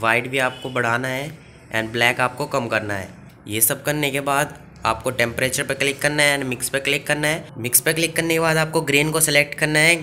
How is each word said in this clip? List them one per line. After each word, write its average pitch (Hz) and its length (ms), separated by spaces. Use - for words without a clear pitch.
White 117 260
भी 131 120
आपको 127 320
बढ़ाना 123 380
है 139 220
and 113 180
black 120 300
आपको 127 260
कम 127 200
करना 107 260
है। 92 160
ये 107 140
सब 127 220
करने 147 280
के 139 100
बाद 143 360
आपको 113 260
temperature 123 520
पे 135 120
click 139 260
करना 147 220
है 143 140
and 135 100
mix 127 220
पे 139 120
click 143 260
करना 147 200
है। 156 320
Mix - 220
पे 160 120
click 160 220
करने 165 180
के 160 60
बाद 160 180
आपको 160 260
grain 147 280
को 156 100
select 147 380
करना 151 200
है, 165 240